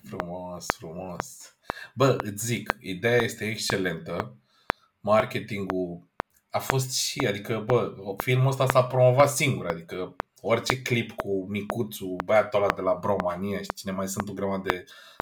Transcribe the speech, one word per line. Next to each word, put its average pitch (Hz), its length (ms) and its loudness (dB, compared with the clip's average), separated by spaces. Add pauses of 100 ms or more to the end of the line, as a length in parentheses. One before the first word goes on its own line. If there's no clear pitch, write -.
frumos, 90 640 -12 (100)
frumos. 87 800 -12 (400)
Bă, 127 280 6
îți 104 220 -6
zic, 117 340 -2
ideea 113 420 2
este 104 240 -2
excelentă. 90 880 -2 (640)
Marketingul 95 1080 0 (440)
A - 80 0
fost 131 320 0
și, - 340 -2
adică, 104 400 -4
bă, 117 280 2 (240)
filmul 127 300 4
ăsta 135 200 2
s-a 127 160 6
promovat 127 460 6
singur, 107 360 0
adică 87 500 -6 (260)
orice 117 400 2
clip 123 300 0
cu 95 380 -2
Micuțu, 101 640 -4 (100)
băiatul 104 380 4
ăla 95 100 4
de - 80 -6
la 92 200 2
Bromania 95 600 -2
și 98 140 -12
cine - 160 -8
mai 95 160 -4
sunt 98 220 -2
o 95 40 -8
grămadă 98 360 -4
de 90 140 0 (380)